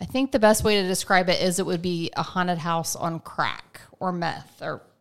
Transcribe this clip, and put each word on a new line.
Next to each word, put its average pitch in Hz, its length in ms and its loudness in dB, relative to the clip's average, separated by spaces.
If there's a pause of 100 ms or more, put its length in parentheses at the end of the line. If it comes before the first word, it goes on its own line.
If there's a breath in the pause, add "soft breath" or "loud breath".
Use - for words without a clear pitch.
I 190 40 -8
think 262 260 -2
the 269 80 2
best 214 240 6
way 208 180 4
to 185 60 0
describe 185 420 2
it 175 120 2
is 175 180 0
it 185 80 -2
would 170 160 -2
be 170 340 -2
a 170 60 0
haunted 180 360 -2
house 165 360 -2
on 165 260 -4
crack - 600 -6 (180)
or 185 140 -4
meth 170 500 -6
or 151 200 -8 (180)